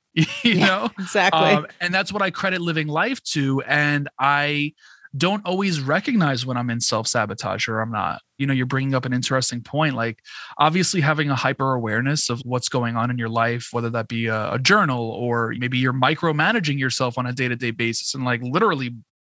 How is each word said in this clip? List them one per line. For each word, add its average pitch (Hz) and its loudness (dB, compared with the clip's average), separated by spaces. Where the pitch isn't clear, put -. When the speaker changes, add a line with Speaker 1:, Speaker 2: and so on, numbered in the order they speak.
Speaker 1:
<laughs> - -20
you 160 4
Speaker 2:
Yeah, 196 4
Speaker 1:
know? 208 2
Speaker 2:
exactly. 185 4
Speaker 1:
Um, 151 4
and 175 0
that's 190 -2
what 202 -2
I 190 2
credit 185 -2
living 160 0
life 196 0
to. 135 0
And 147 0
I 147 0
don't 202 0
always 185 0
recognize 147 0
when 127 -4
I'm 123 -2
in 117 -2
self-sabotage 107 -2
or 110 -2
I'm 113 -4
not, 95 -4
you 139 -2
know, 139 2
you're 127 0
bringing 135 0
up 127 0
an 127 -4
interesting 127 0
point. 143 0
Like, 117 -4
obviously 165 2
having 147 2
a 135 0
hyper 135 0
awareness 120 0
of 120 -4
what's 123 -4
going 120 -2
on 117 0
in 123 -2
your 117 -2
life, 117 0
whether 117 -2
that 113 -4
be 113 -2
a, 110 -2
a 127 0
journal 131 2
or 117 -2
maybe 123 -2
you're 127 2
micromanaging 151 0
yourself 127 -2
on 127 -2
a 123 -2
day-to-day 123 -2
basis 117 -4
and, 131 -6
like, 123 -2
literally 135 0